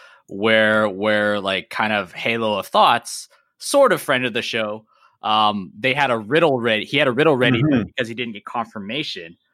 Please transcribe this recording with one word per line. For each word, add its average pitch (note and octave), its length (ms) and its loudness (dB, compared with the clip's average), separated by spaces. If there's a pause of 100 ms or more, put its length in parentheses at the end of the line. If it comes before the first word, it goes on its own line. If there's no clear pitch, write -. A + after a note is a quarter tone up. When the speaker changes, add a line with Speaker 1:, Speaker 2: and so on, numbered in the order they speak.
(300)
Speaker 1:
where, A2 600 2
where, G#2 500 0
like, F#2+ 300 -4
kind A2 240 -2
of G2 200 -4
Halo A2+ 460 -2
of - 80 -8
Thoughts, E3 600 0 (300)
sort C4+ 340 2
of D3+ 80 -2
friend B2+ 240 0
of A#2 80 -4
the A2+ 80 -2
show, A2 440 -6 (360)
um, G#2+ 560 0
they B2+ 160 0
had C3+ 180 0
a A#2 60 2
riddle C3 420 2
ready. A2 260 0
He C3+ 120 -4
had C#3+ 100 2
a B2+ 40 4
riddle D3 240 2
ready A#2+ 260 2
Speaker 2:
Mm-hmm. C3+ 220 2
Speaker 1:
because A2+ 240 -6
he A#2 60 -12
didn't A#2 200 -8
get G2+ 120 -16
confirmation, A2 920 -10 (160)